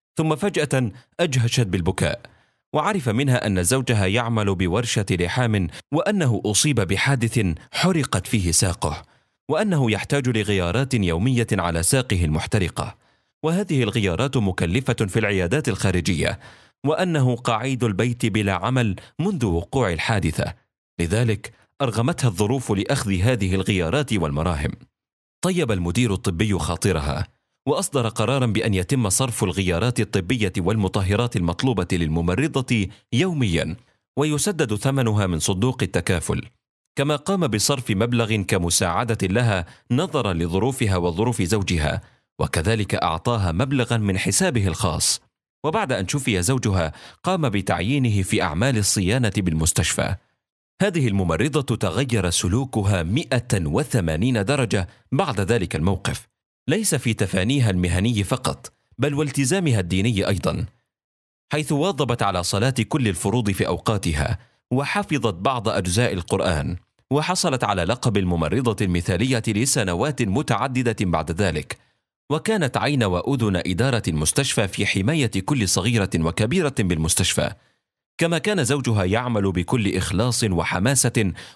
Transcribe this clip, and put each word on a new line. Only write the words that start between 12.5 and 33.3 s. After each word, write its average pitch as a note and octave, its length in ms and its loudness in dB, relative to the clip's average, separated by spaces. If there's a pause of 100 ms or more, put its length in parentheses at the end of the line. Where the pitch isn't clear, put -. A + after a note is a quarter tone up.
وهذه D#3+ 400 0
الغيارات G#2+ 540 0
مكلفة G2+ 560 0
في A2 260 -2
العيادات G2+ 500 0
الخارجية، F2+ 680 0 (460)
وأنه D3 500 2
قعيد A#2+ 480 -2
البيت A#2 420 0
بلا G2+ 280 0
عمل A2 420 0 (240)
منذ D#3+ 260 0
وقوع F#2 480 0
الحادثة، D#2 600 -2 (460)
لذلك G#2 540 -2 (280)
أرغمتها B2+ 460 0
الظروف G#2+ 440 0
لأخذ G2 500 0
هذه G2+ 340 2
الغيارات F#2+ 580 0
والمراهم. D#2 580 0 (680)
طيب F3 300 0
المدير F#2+ 420 0
الطبي F#2 460 0
خاطرها، D#2+ 680 -2 (400)
وأصدر C#3 400 0
قرارا B2 380 0
بأن G#2+ 280 0
يتم G2 360 0
صرف B2 340 0
الغيارات F#2 560 0
الطبية G2+ 580 0
والمطهرات G2+ 760 0
المطلوبة F2+ 560 0
للممرضة F2+ 960 0 (260)
يوميا، A#2 640 0 (420)